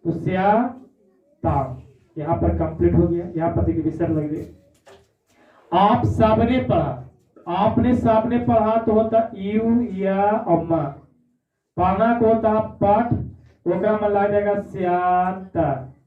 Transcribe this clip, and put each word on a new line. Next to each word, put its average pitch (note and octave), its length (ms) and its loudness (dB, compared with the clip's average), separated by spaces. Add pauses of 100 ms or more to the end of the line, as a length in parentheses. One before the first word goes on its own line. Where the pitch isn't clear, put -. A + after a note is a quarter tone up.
तो E3+ 80 -2
स्याता। F#3 1700 -2 (360)
यहाँ D3 200 -4
पर - 220 -2
कंप्लीट E3 360 0
हो E3+ 140 4
गया। E3+ 180 -4 (100)
यहाँ E3 140 -2
पर E3+ 140 -2
देखिए E3 180 -2
विसर्ग D#3+ 360 -2
लग D3+ 120 -4
गया। E3+ 140 -8 (1300)
आप G#3 340 4
सबने A#3 520 2
पढ़ा, - 460 -2 (440)
आपने A#3 460 2
सबने A#3 440 2
पढ़ा A3 380 2
तो A3+ 160 0
होता A3 420 2
यू A3 460 0 (140)
या G3 360 0
अम्मा। E3 520 0 (960)
पढ़ना G3 440 2
को A3 60 2
होता A3 320 2 (240)
पाठ, G#3+ 300 2 (540)
ओकरा F#3+ 260 0
में G#3 160 0
लग G3+ 240 0
जाएगा G3+ 280 0
स्याता। F3+ 1200 -2 (240)